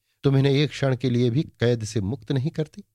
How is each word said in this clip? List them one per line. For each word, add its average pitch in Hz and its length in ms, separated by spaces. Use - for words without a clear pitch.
तुम 135 140
इन्हें 139 160
एक 143 180
क्षण 135 260
के 127 140
लिए 120 200
भी 139 120
कैद 117 420
से 104 160
मुक्त 104 320
नहीं 139 180
करती? 160 340